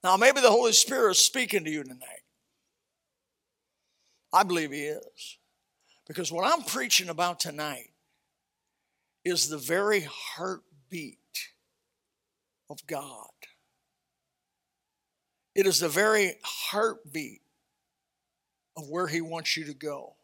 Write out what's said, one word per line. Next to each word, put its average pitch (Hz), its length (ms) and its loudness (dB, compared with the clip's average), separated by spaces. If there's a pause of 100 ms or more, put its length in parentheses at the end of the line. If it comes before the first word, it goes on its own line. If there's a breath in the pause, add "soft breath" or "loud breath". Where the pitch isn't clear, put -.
Now, 185 140 4
maybe 262 220 6
the 247 120 8
Holy 226 200 4
Spirit 240 420 4
is - 60 4
speaking 214 440 2
to 156 80 -6
you 151 100 -4
tonight. 127 400 -16 (2000)
I 185 120 6
believe 165 280 0
he 147 120 -6
is. - 540 -10 (720)
Because 160 240 -8
what 170 140 0
I'm 311 160 2
preaching 202 480 0
about 170 300 -2
tonight 147 500 -6 (1300)
is 170 260 0
the 151 80 -8
very 190 440 0
heartbeat 156 1160 -12 (1500)
of 147 160 -18
God. 135 460 -12 (2250)
It 196 100 4
is 185 140 4
the 170 100 0
very 202 540 2
heartbeat - 1000 -6 (1400)
of 147 120 -18
where 175 180 -4
he 165 140 -2
wants 160 360 -4
you 160 80 -8
to 147 80 -14
go. 143 500 -12